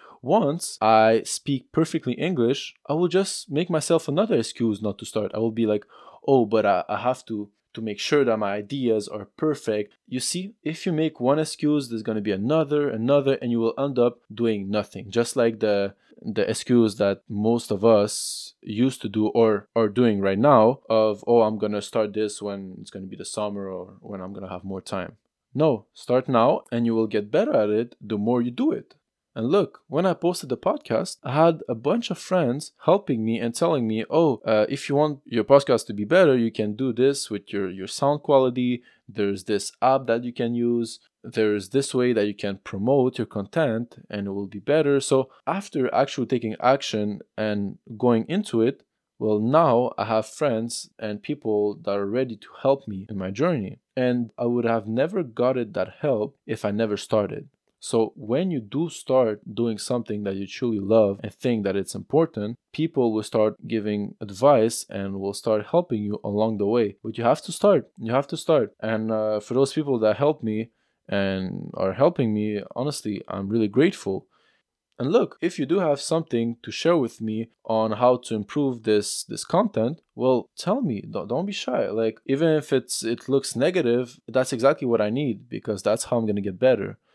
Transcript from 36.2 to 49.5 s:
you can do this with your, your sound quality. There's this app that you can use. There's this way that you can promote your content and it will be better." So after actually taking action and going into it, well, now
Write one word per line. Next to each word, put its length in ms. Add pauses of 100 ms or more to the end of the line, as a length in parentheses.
you 140
can 240
do 160
this 380
with 240
your, 160
your 180
sound 360
quality. 600 (240)
There's 380
this 260 (100)
app 260
that 180
you 80
can 200
use. 460 (240)
There's 460
this 300
way 120
that 160
you 60
can 240 (140)
promote 460
your 200
content 500 (220)
and 180
it 40
will 260
be 20 (160)
better." 240
So 300 (180)
after 340 (140)
actually 320
taking 320
action 600 (160)
and 400 (200)
going 300
into 340
it, 220 (340)
well, 220
now 580